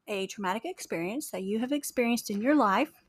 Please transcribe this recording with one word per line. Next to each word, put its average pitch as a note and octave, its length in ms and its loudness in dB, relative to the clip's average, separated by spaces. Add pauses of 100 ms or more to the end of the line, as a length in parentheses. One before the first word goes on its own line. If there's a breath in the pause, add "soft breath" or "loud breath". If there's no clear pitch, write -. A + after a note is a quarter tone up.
a F#3+ 220 -4
traumatic G3 360 -4
experience A3 680 -6
that F#3+ 120 -6
you G3 160 0
have B3+ 140 -2
experienced A#3+ 580 0
in G3+ 100 -2
your C4 140 4
life A#3 380 4 (160)